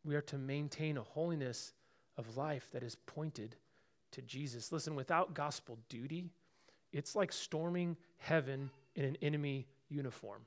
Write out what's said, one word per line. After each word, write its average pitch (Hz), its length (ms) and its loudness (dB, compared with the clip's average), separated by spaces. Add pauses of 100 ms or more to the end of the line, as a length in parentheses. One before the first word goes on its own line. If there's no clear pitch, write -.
We 147 120 2
are 147 60 6
to 139 180 -4
maintain 147 580 0
a 113 60 -2
holiness 151 720 0 (440)
of 113 180 -6
life 143 380 0
that 127 80 -4
is 117 140 -6 (100)
pointed 120 500 -6 (560)
to 131 120 -10
Jesus. 120 480 -6
Listen, 156 240 0
without 165 400 4
gospel 147 420 -2 (100)
duty, 156 440 -4 (600)
it's - 240 -2
like 202 160 6
storming 175 640 0 (220)
heaven 135 520 2 (260)
in 139 100 2
an 135 160 2
enemy 143 460 2 (200)
uniform. 117 600 -4